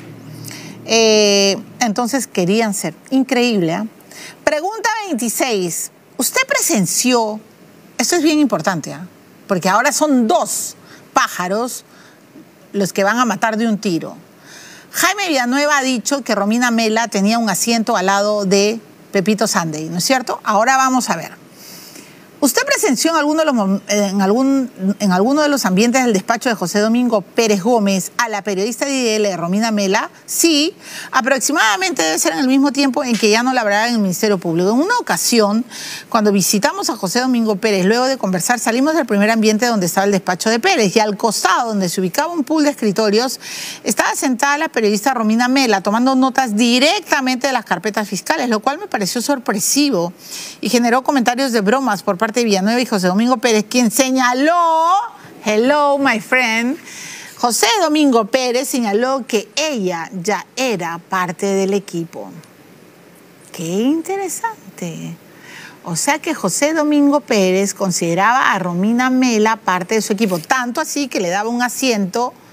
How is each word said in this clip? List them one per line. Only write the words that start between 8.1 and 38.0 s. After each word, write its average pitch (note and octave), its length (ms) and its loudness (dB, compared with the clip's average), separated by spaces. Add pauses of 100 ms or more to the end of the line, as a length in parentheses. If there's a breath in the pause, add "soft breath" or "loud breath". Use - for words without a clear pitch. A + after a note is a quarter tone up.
es D#4 80 2
bien D4+ 160 4
importante, E3+ 540 0
¿ah? F3 140 -14 (400)
Porque E3 220 0
ahora A#3+ 220 2
son C4 360 2
dos - 480 -2 (380 loud breath)
pájaros G3 680 -2 (920 loud breath)
los G3 200 -2
que G3 100 0
van G#3+ 160 2
a B3+ 60 2
matar A3 320 -2
de A#3 100 0
un G#3 100 0
tiro. D#3+ 380 -4 (760 loud breath)
Jaime F#4+ 360 -2
Villanueva C#4+ 500 0
ha C4+ 60 0
dicho C4 380 -2
que A3+ 140 -4
Romina A3+ 360 0
Mela A3+ 360 0
tenía G#3+ 300 0
un A3+ 120 0
asiento A3+ 460 0
al F#3 100 0
lado G3+ 400 0
de G3+ 340 2 (320)
Pepito G3+ 360 0
Sunday, D#3+ 420 -4
¿no E3+ 80 -6
es E3+ 80 -2
cierto? C4 380 0
Ahora A#3 340 2
vamos C4 320 0
a F3 60 -2
ver. - 260 -12 (1040 loud breath)
¿Usted A#4 220 2
presenció F#4 460 0
en E4+ 60 0
alguno D4+ 240 2
de D#4 40 0
los C#4+ 80 2
mom-, G3 340 0
en G3+ 320 0
algún, B3+ 520 2 (260)
en G3+ 140 0
alguno B3+ 320 2
de D4 40 2
los C#4+ 200 0
ambientes A#3 360 2
del A#3+ 80 2
despacho A3+ 380 -2
de A3 60 0
José F#3 240 -2
Domingo A3+ 420 2
Pérez G#3 400 0
Gómez G3 560 0
a A#3 120 -2
la G#3 120 -4
periodista G#3 440 -4
de C#4 80 -2
I C4 100 0
D A3 140 0
L, G3+ 200 0
Romina G3 320 0
Mela? G#3 400 0 (160 loud breath)
Sí, D#4 480 2 (380 loud breath)
aproximadamente E4 920 0
debe D#4+ 160 0
ser D#4 160 0
en D#4+ 60 -4
el C4+ 80 0
mismo C#4 240 4
tiempo C#4 320 0
en A#3+ 120 0
que G#3+ 140 2
ya A3+ 140 2
no C4 100 0
laboraba A3 360 0
en A#3+ 40 0
el A3+ 60 0
Ministerio G3 400 0
Público. F3+ 320 0
En A#3+ 60 2
una G#4 220 2
ocasión, G#3+ 640 0 (460 loud breath)
cuando G#3 220 2
visitamos G3+ 580 0
a C4 60 -2
José G3+ 240 -2
Domingo A#3 380 0
Pérez, G3 280 0
luego A#3+ 200 2